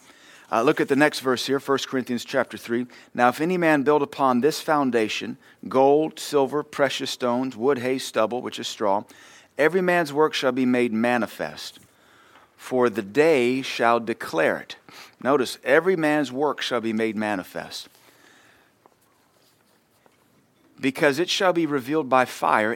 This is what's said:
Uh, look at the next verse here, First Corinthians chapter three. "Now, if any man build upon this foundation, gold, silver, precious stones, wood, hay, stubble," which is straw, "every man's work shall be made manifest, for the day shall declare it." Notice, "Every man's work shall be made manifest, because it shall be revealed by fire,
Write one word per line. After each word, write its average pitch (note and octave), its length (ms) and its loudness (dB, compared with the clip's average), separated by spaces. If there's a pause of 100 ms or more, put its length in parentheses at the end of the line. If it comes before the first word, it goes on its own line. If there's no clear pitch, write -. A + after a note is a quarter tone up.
(500)
Uh, A2 120 2
look D3 180 2
at D#3 80 0
the C#3 80 2
next D3 240 2
verse B2+ 260 -2
here, C3+ 140 -2
First C3+ 300 -4
Corinthians B2 340 -4
chapter A#2 340 -4
three. A#2+ 300 -4 (260)
"Now, B2 140 4
if B2 140 0
any F3+ 160 0
man D#3 260 2
build D3 180 4
upon C3+ 380 0
this D3+ 220 0
foundation, B2 760 0 (300)
gold, C#3 520 2
silver, C#3+ 440 0
precious C3 480 -2
stones, B2 460 -4
wood, B2+ 220 0
hay, B2+ 180 -4
stubble," A#2+ 440 -2
which G#2+ 180 -10
is - 80 -8
straw, G#2 360 -2 (540)
"every D#3+ 240 2
man's F3 320 0
work D3+ 200 2
shall C3 200 0
be C3 120 0
made B2 280 2
manifest, A2 840 -4 (760)
for B2 340 0
the G#2 140 -4
day C3 580 2
shall A#2 380 0
declare A#2 580 -2
it." - 200 -14 (440)
Notice, B2+ 420 0
"Every E3 320 4
man's D3+ 360 0
work C3+ 300 -2
shall A#2+ 200 -2
be A2+ 120 -4
made A2 220 -2
manifest, F#2 720 -6 (3000)
because C3+ 400 0
it F3+ 100 -2
shall F#3 240 2
be E3+ 140 0
revealed C#3+ 420 -2
by C3 160 4
fire, A#2+ 500 0